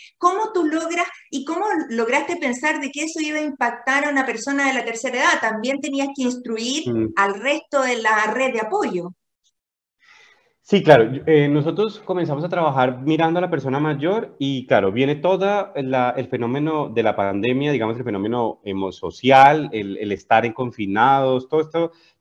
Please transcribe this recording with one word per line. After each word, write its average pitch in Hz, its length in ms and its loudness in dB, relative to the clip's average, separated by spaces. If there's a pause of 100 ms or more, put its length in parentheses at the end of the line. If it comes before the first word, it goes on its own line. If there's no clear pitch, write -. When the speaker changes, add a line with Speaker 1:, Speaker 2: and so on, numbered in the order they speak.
(160)
Speaker 1:
¿Cómo 403 380 0
tú 349 100 2
logras 330 440 -2 (220)
y 277 140 -6
cómo 349 200 -4 (240)
lograste 247 480 -2
pensar 302 440 -2
de 277 120 -6
que 294 120 -8
eso 320 160 -8
iba 302 180 -4
a 302 40 -2
impactar 277 640 -2
a 294 60 -2
una 269 140 0
persona 277 440 -2
de 262 60 -2
la 233 100 -4
tercera 233 340 -6
edad? 302 220 2
También 240 400 -4
tenías 277 340 -4
que 269 80 -6
instruir 247 680 -4
Speaker 2:
Mm. 110 240 0
Speaker 1:
al 202 240 0
resto 285 420 -2
de 247 180 0
la 220 320 2
red 247 200 0
de 220 80 -2
apoyo. 214 500 -4 (1500)
Speaker 2:
Sí, 196 180 2
claro. 127 300 8
Yo, 135 140 -6
eh, 147 220 6
nosotros 170 560 0
comenzamos 156 400 -2
a 175 40 -6
trabajar 135 540 0
mirando 160 360 2
a 180 40 0
la 175 80 -4
persona 135 300 -2
mayor 156 580 -2
y, 135 280 -4
claro, 98 260 2
viene 135 240 0
toda 190 580 0
la, 131 420 -2
el 131 120 -6
fenómeno 143 600 -2
de 113 140 -2
la 107 140 0
pandemia, 117 560 -2
digamos, 117 260 -2
el 127 60 -10
fenómeno, 110 600 -4
em, 95 280 -4
social, 135 800 6
el, 101 260 -6
el 104 140 -4
estar 113 340 2
en 113 60 -2
confinados, 127 960 0
todo 156 140 0
esto, 165 300 -2 (280)